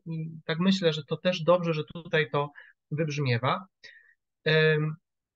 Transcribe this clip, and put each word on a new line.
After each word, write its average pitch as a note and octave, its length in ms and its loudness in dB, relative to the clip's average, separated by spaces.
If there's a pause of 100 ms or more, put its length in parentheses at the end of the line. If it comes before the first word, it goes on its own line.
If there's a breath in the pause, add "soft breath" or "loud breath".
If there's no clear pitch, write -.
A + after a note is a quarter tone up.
i D#3+ 240 -8 (140)
tak D#3+ 160 -4
myślę, F#3+ 320 2
że D3+ 120 -8
to D#3+ 120 -6
też F3+ 260 -2
dobrze, E3+ 320 4
że D3+ 100 -4
tutaj D#3+ 460 -2
to C#3+ 200 -2 (400 loud breath)
wybrzmiewa. D3 760 -2 (760 loud breath)
Em, D#3 520 2 (400)